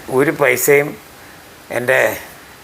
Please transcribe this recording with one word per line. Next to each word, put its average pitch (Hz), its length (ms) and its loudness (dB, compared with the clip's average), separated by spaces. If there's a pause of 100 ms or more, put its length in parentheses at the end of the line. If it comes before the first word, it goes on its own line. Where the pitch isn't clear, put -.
(100)
ഒരു 135 200 2
പൈസയും 143 580 2 (880)
എൻ്റെ, 127 240 0 (640)